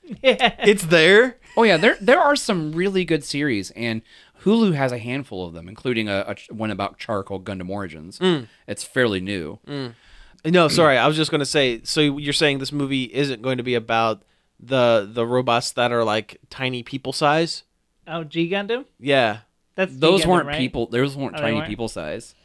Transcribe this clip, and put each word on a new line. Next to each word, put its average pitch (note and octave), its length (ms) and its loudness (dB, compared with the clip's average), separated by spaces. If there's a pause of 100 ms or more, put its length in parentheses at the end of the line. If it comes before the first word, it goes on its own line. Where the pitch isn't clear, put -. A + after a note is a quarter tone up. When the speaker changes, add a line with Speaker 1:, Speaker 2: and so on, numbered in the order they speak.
Speaker 1:
<laughs> D4+ 200 -12
Yeah. A#3+ 320 4 (100)
Speaker 2:
it's G3+ 220 6
there. F#3 500 6 (180)
Speaker 3:
Oh, A3+ 80 4
yeah, G3+ 140 6
there, G#3+ 240 4
there A#3 180 4
are D4 160 4
some E3+ 360 -2
really F#3 340 -2
good D#3+ 180 0
series, C3+ 480 -2
and A2+ 300 -4 (400)
Hulu G#3+ 320 4
has C#3 180 0
a B2 60 -6
handful A#2+ 480 -8
of E2 80 -12
them, E2+ 160 -16
including A2+ 400 -4
a, G2 200 -4
a G2+ 60 -8
ch-, - 160 -18
one A2 200 -6
about G2+ 260 -6
Char G#2 240 -6
called F#2+ 240 -10
Gundam F#2 240 -10
Origins. F2+ 480 -10
Speaker 2:
Mm. E3 300 -4 (200)
Speaker 3:
It's - 160 -10
fairly A2 380 0
new. F#2 460 -8
Speaker 2:
Mm. C3+ 260 -10 (520)
No, E3 220 4
sorry, D3 300 4
I A#2 80 4
was D3+ 100 2
just D#3 140 -2
gonna D3 160 0
say, C3 380 0
so D3 340 0
you're C#3+ 160 -4
saying C#3+ 240 2
this C3+ 140 -8
movie C#3 320 -2
isn't B2+ 400 -4
going C3 160 -2
to A#2+ 40 -6
be B2 120 -2
about A2+ 480 0 (360)
the, A#2 500 2
the A#2 160 -2
robots B2 480 0
that A#2+ 180 0
are, A#2 120 0
like, G#2+ 340 -4 (120)
tiny B2+ 340 -8
people C3+ 300 -8
size? D#3+ 500 0 (440)
Speaker 1:
Oh, E3 160 -8
G E3 260 -4
Gundam? G3+ 360 -4 (140)
Speaker 2:
Yeah. A#2+ 400 0 (360)
Speaker 1:
That's F#3 180 -2
G C3 60 -16
Speaker 3:
Those E3 240 4
Speaker 1:
Gundam, D#3 40 2
Speaker 3:
weren't E3+ 200 2
Speaker 1:
right? D3 100 -4
Speaker 3:
people, B2 300 -2
those C3+ 280 -2
weren't C3+ 200 -8
Speaker 1:
Oh, - 20 -8
they - 60 -4
Speaker 3:
tiny A2+ 140 -2
Speaker 1:
weren't? - 100 -4
Speaker 3:
people G#2+ 200 -6
size. F2 460 -10 (120)